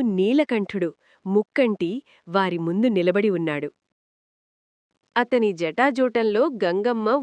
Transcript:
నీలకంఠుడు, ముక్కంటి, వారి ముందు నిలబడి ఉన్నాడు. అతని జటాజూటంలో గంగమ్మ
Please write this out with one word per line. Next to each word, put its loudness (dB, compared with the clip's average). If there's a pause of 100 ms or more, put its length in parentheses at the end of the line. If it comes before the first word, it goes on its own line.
నీలకంఠుడు, 0 (360)
ముక్కంటి, 0 (360)
వారి -2
ముందు 0
నిలబడి 2
ఉన్నాడు. -4 (1500)
అతని 2
జటాజూటంలో 0 (120)
గంగమ్మ 0 (140)